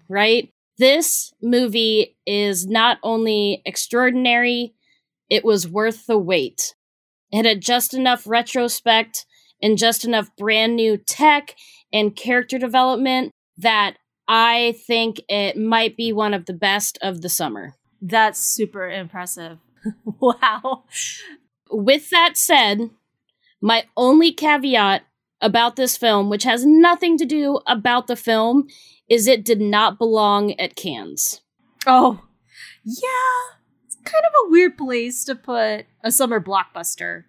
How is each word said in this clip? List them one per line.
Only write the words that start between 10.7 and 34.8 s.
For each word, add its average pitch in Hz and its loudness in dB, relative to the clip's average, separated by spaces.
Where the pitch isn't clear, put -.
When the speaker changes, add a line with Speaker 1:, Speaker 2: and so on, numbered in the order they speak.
Speaker 1:
new 220 0
tech 294 0
and 208 0
character 247 -2
development 254 0
that 208 0
I 233 2
think 226 -2
it 202 -4
might 220 0
be 226 -4
one 208 -2
of 175 -8
the 185 -10
best 202 -4
of 185 -8
the 175 -8
summer. 131 -6
Speaker 2:
That's 214 0
super 202 -4
impressive. 180 -12
<laughs> - -14
Wow. 247 0
Speaker 1:
With 254 0
that 339 2
said, 226 0
my 226 0
only 302 6
caveat 262 0
about 233 0
this 254 -2
film, 208 2
which 208 -4
has 247 0
nothing 330 6
to 302 0
do 285 -2
about 240 0
the 247 -2
film, 233 0
is 226 4
it 226 2
did 220 0
not 208 0
belong 208 2
at - -6
Cannes. 110 -8
Speaker 2:
Oh, 247 4
yeah. 508 -4
It's - -16
kind 640 0
of 622 0
a 339 -2
weird 359 4
place 247 -6